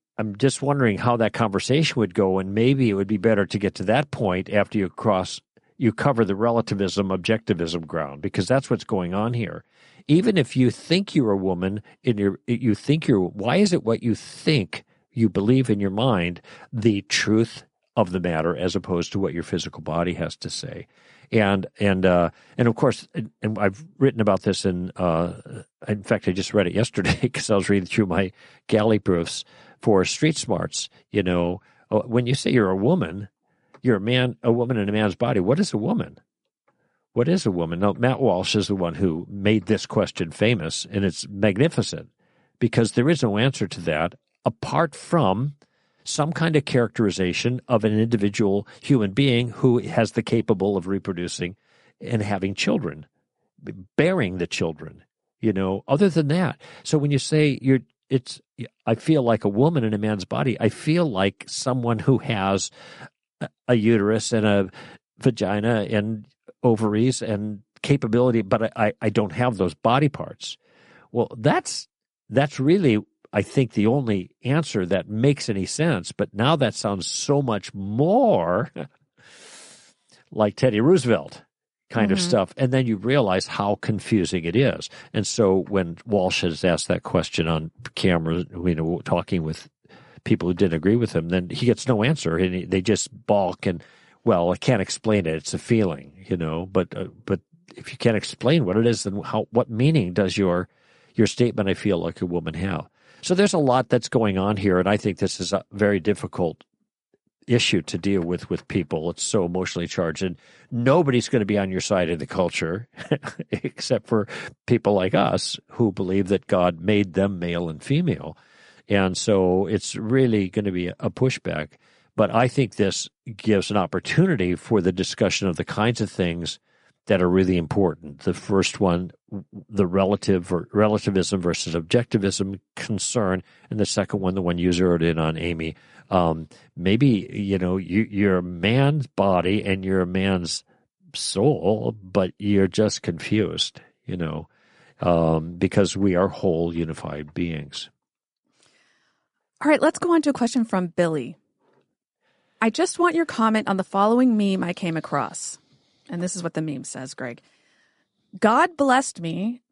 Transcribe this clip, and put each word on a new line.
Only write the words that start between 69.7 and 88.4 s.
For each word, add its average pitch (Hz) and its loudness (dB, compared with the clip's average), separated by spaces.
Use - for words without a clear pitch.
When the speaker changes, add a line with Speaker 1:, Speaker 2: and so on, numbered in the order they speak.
Speaker 1:
body 139 2
parts. - -12
Well, 120 0
that's, 147 -2
that's 139 0
really, 143 4
I 104 2
think, 123 0
the 107 2
only 113 0
answer 123 -2
that 90 -2
makes 120 0
any 95 -2
sense. 143 -2
But - -4
now 127 2
that 120 0
sounds 98 -4
so - -2
much 110 -4
more 117 2
<laughs> - -20
like 104 0
Teddy 110 2
Roosevelt 120 2
kind 104 2
of 98 2
Speaker 2:
Mm-hmm. 90 0
Speaker 1:
stuff. 95 2
And 127 0
then 131 2
you 110 0
realize 101 2
how 104 -2
confusing 92 0
it 85 -2
is. 127 0
And 104 -2
so 95 2
when 90 -2
Walsh 101 0
has 85 -2
asked 85 0
that 87 -2
question 82 -2
on 80 -2
camera, 85 0